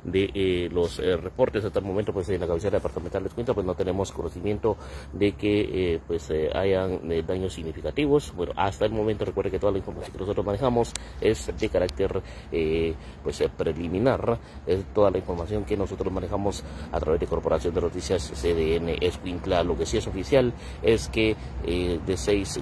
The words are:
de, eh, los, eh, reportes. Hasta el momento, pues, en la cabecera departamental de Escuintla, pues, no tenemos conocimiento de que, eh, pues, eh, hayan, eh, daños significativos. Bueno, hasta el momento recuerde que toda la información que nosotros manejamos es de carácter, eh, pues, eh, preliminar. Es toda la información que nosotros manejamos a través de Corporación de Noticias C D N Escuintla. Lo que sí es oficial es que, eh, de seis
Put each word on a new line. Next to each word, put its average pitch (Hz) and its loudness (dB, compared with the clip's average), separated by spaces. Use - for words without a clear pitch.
de, 95 2
eh, 92 2
los, 87 2
eh, 90 2
reportes. 104 0
Hasta 101 -2
el 95 2
momento, 101 0
pues, 90 -2
en 90 0
la 85 0
cabecera 87 2
departamental 87 -4
de 95 -4
Escuintla, 120 -2
pues, 95 0
no 90 0
tenemos 92 0
conocimiento 98 -2
de 101 2
que, 104 2
eh, 80 -2
pues, 82 -4
eh, 78 0
hayan, 92 0
eh, 82 2
daños 92 -2
significativos. 82 0
Bueno, 87 -4
hasta 98 2
el 107 0
momento 107 0
recuerde 98 -2
que 92 -2
toda 101 4
la 98 2
información 87 -8
que - -12
nosotros 95 -2
manejamos 117 2
es 107 2
de 110 0
carácter, 92 0
eh, 80 2
pues, 78 -4
eh, 76 4
preliminar. 92 2
Es 95 2
toda 104 6
la 92 0
información 92 -2
que 107 -2
nosotros 95 -2
manejamos 95 -2
a 85 -2
través 78 2
de 85 0
Corporación 80 2
de 87 2
Noticias 85 0
C 85 2
D 82 2
N 82 -2
Escuintla. 90 0
Lo 85 0
que 80 0
sí 113 0
es - -2
oficial 120 2
es 113 4
que, 110 2
eh, 87 0
de 92 0
seis 101 2